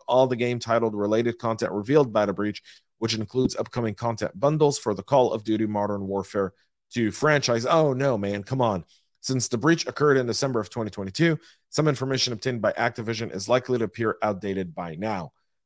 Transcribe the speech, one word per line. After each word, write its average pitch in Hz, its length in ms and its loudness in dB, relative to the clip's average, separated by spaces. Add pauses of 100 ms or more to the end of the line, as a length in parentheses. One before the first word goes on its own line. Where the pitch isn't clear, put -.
all 127 200 6
the 123 100 0
game 120 220 0
titled 113 360 0
related 110 420 0
content 110 360 -2
revealed 117 400 2
by 107 120 4
the 101 60 0
breach, 104 320 -4 (360)
which 113 160 -2
includes 120 420 -2
upcoming 113 360 -4
content 113 460 -4
bundles 147 400 2
for 110 140 -2
the 98 100 -8
Call 127 300 4
of 107 100 -4
Duty 110 220 0
Modern 101 420 -2
Warfare 98 460 -2 (360)
two 113 220 0
franchise. 131 580 2
Oh, 156 220 4
no, 131 260 0
man. 101 260 -2
Come 131 180 -2
on. 101 240 0 (340)
Since 131 300 -2
the 120 80 -2
breach 156 300 2
occurred 147 280 2
in 131 100 2
December 120 360 -2
of 101 80 -6
twenty 113 200 -6
twenty-two, 147 480 0 (320)
some 156 200 2
information 131 420 0
obtained 117 300 -4
by 101 100 2
Activision 117 640 -2
is 95 140 -6
likely 127 280 2
to 113 60 0
appear 110 380 -2
outdated 95 520 -2
by 85 220 -10
now. 92 380 -6 (320)